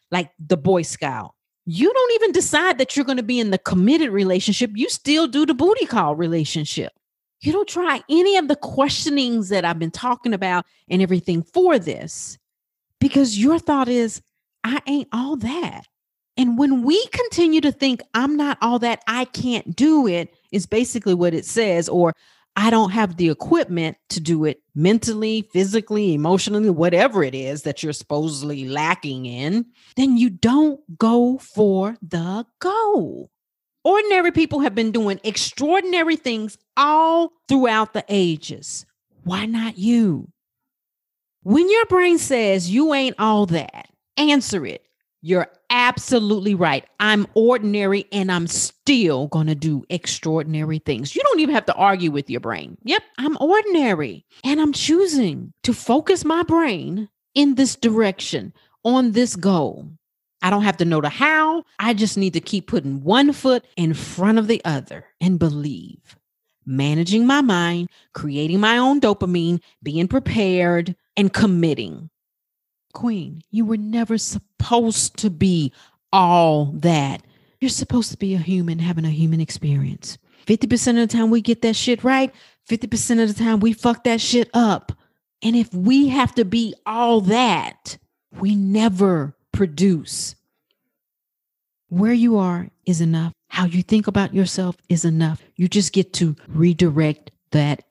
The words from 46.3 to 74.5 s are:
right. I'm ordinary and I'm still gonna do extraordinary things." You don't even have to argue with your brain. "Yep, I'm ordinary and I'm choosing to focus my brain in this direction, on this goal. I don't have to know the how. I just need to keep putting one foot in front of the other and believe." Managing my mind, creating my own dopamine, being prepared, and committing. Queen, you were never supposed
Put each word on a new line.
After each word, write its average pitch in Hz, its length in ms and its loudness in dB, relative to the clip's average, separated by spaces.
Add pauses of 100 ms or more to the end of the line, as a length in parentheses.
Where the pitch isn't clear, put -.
right. 160 300 0 (140)
I'm 208 360 2
ordinary 208 760 0
and 190 220 -2
I'm 170 140 -2
still 160 840 -2
gonna 156 260 0
do 147 340 -4
extraordinary 156 920 -4
things." 139 360 -6
You - 80 -4
don't 523 180 2
even 294 140 0
have 220 120 0
to - 80 -2
argue 185 360 2
with 143 180 -6
your 123 120 -6
brain. 80 440 -10
"Yep, 370 180 -2 (160)
I'm 277 220 -2
ordinary 285 840 0 (180)
and 294 160 0
I'm 302 120 2
choosing 285 800 0 (100)
to 247 100 -2
focus 311 520 0
my 320 180 0
brain 277 640 -2 (260)
in 285 200 4
this 254 220 0
direction, 202 760 -2 (300)
on 247 300 2
this 240 240 0
goal. 165 540 0 (520)
I 185 60 0
don't 202 140 2
have 196 160 0
to 175 80 2
know 156 160 2
the 147 80 -2
how. 311 540 2 (140)
I 233 140 0
just 208 240 0
need 190 160 0
to 165 80 -2
keep - 260 -6
putting 139 380 -4
one 269 300 4
foot 262 320 0 (100)
in 165 160 0
front 202 460 0
of 214 100 0
the 233 160 0
other 147 400 -6 (160)
and 180 180 2
believe." 147 800 -6 (480)
Managing 156 640 0
my 277 160 4
mind, 175 480 0 (240)
creating 156 440 -4
my 220 200 2
own 269 240 2
dopamine, 175 580 0 (220)
being 165 260 -2
prepared, 180 880 0 (180)
and 196 200 2
committing. 165 760 0 (840)
Queen, 165 580 -6
you 220 140 -2
were 220 120 0
never 220 420 -2
supposed - 1000 -2